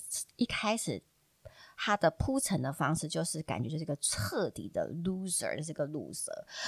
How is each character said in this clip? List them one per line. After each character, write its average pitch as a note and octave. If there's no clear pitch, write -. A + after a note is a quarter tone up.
一 A#3+
开 A3
始 A#2+
他 G#3
的 D#3+
铺 C4+
陈 -
的 C#3
方 D3
式 D#3+
就 D#3+
是 D#3+
感 G2+
觉 A#2
就 D#3
是 E3
一 D#3
个 D3
彻 -
底 -
的 -
loser， F3+
就 D3+
是 D#3
个 D3
loser。 -